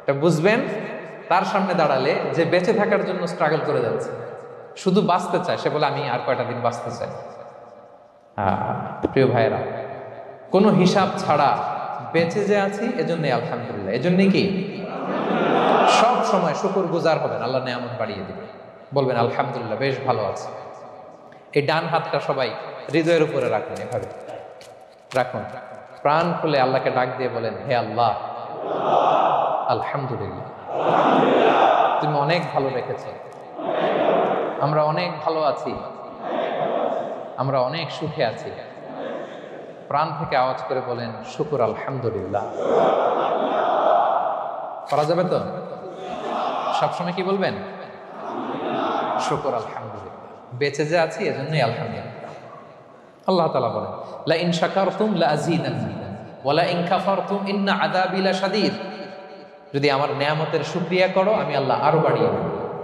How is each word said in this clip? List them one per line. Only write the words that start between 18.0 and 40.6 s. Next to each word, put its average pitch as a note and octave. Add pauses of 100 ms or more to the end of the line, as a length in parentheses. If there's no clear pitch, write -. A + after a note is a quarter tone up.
দিবেন। - (480)
বলবেন, B2+
"আলহামদুলিল্লাহ, A#2
বেশ C3+ (100)
ভালো A2+
আছে।" - (1080)
এই C#3+
ডান E3
হাতটা D#3+
সবাই C3 (440)
হৃদয়ের E3
উপরে C3
রাখুন, G#2
এভাবে G#2+ (1080)
রাখুন। A#2+ (580)
প্রাণ E3
খুলে D3+
আল্লাহকে C3
ডাক B2+ (100)
দিয়ে B2+
বলেন, A2+ (140)
"হে C3
আল্লাহ, A2 (1500)
আলহামদুলিল্লাহ, A#2 (1600)
তুমি D3+
অনেক D#3 (120)
ভালো C3+
রেখেছো, A#2 (1500)
আমরা D3+
অনেক E3+ (140)
ভালো D#3+
আছি, C3 (1600)
আমরা C3+
অনেক C#3+
সুখে D3+
আছি।" G#2+ (1400)
প্রাণ D3+
থেকে D#3
আওয়াজ C3